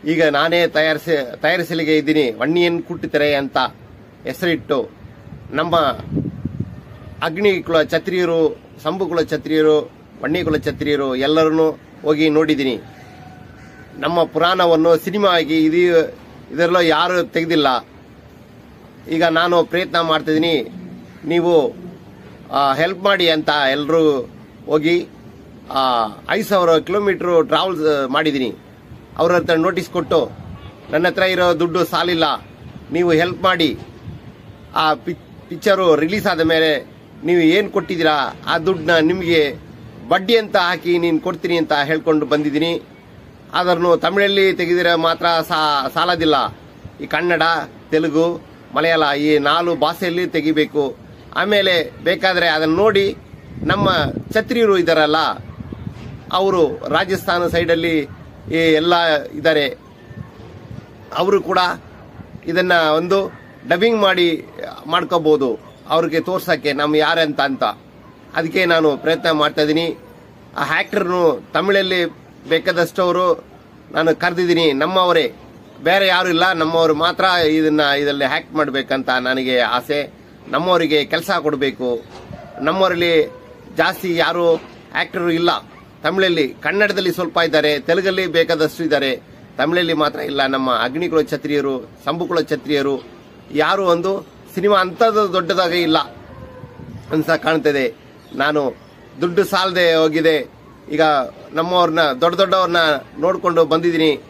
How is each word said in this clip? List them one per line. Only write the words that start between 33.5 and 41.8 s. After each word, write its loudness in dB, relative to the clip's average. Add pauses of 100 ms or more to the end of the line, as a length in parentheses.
ಆ 2
ಪಿ-, -10
ಪಿಕ್ಚರು 2
ರಿಲೀಸ್ 0
ಆದ -2
ಮೇಲೆ 2 (360)
ನೀವು 2
ಏನು 4
ಕೊಟ್ಟಿದ್ದೀರಾ, -2
ಆ 0
ದುಡ್ಡನ್ನ 0
ನಿಮಗೆ 2 (540)
ಬಡ್ಡಿ 2
ಅಂತ 0
ಹಾಕಿ 0
ನೀನು 2
ಕೊಡ್ತೀನಿ" -4
ಅಂತ 0
ಹೇಳ್ಕೊಂಡು 0